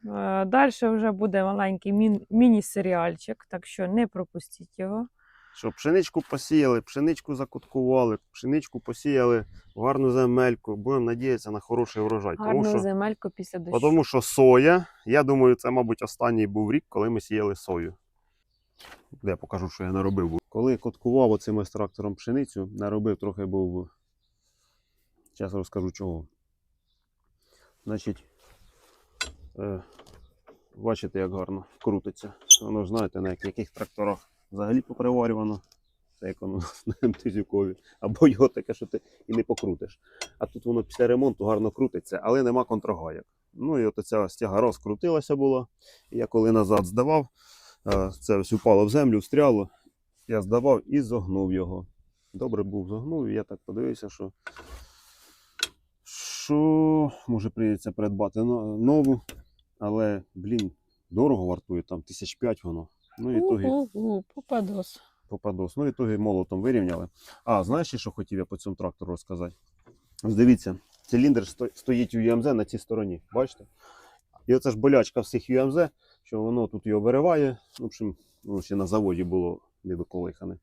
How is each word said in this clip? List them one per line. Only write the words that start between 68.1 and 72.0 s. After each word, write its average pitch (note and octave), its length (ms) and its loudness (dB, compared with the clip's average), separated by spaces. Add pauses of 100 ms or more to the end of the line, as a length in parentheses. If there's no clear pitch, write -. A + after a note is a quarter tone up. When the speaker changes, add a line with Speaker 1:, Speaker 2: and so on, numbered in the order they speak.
Speaker 2:
хотів G2 280 -8
я F#2 60 -2
по F#2+ 120 -14
цьому F#2+ 200 -10
трактору F2 340 -8
розказати? F2 440 -10 (720)
Ось A2 100 0
дивіться, A2 420 4 (300)
циліндр A#2+ 420 4
сто-, B2 260 -8
стоїть B2 400 -2